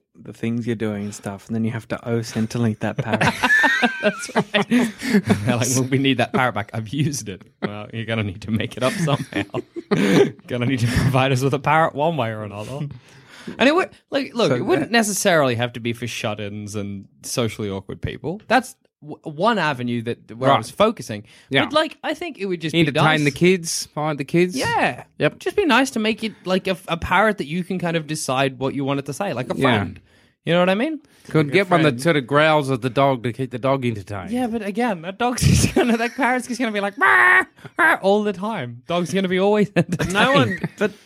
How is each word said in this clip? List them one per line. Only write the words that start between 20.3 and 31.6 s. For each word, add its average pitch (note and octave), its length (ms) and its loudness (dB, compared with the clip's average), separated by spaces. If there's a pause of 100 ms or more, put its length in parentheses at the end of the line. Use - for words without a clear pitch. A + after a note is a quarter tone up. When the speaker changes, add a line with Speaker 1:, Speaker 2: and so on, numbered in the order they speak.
Speaker 2:
where C3 120 2
I C#3 40 6
Speaker 3:
Right. C3 60 4
Speaker 2:
was A2+ 120 -8
focusing. C3+ 540 -2 (240)
Speaker 3:
Yeah. C3+ 160 2
Speaker 2:
But, - 80 -8
like, D#4 300 0
I D4+ 120 -4
think E4+ 240 -12
it G3 60 -6
would F3+ 160 -4
just D#3 120 -6
be D#3+ 60 2
Speaker 3:
Entertain D3+ 240 2
Speaker 2:
nice. D3+ 220 4
Speaker 3:
the D3 60 2
kids, E3+ 560 0
find D3+ 300 -6
the D3 80 -8
kids. F3+ 300 0
Speaker 2:
Yeah. C#4 480 -2 (160)
Speaker 3:
Yep. - 200 0
Speaker 2:
Just - 180 -4
be G4+ 80 2
nice C4 260 4
to - 80 -4
make A3 240 -2
it, A3 100 -6 (120)
like, F#3 220 0
a, F#3 100 -2 (100)
a E3 100 -2
parrot G3 420 2
that D#3 80 -4
you E3+ 180 -4
can F#3+ 140 -6
kind E3+ 180 -2
of D#3 100 -4
decide C3+ 520 -2
what C3+ 160 -2
you C#3 100 -4
want C#3 140 -2
it C3+ 80 -10
to D3 60 -8
say, G3 200 -6
like B2 200 -6
a - 40 -6
Speaker 3:
Yeah. - 40 -2
Speaker 2:
friend. G#2 380 0 (460)
You D3 60 -2
know E3+ 80 4
what F3+ 100 4
I F#3+ 60 2
mean? C#4+ 240 -4 (300)
Speaker 3:
Could D#3 160 2
Speaker 1:
Like C#3+ 80 -6
a - 0 -
Speaker 3:
get F#3+ 160 4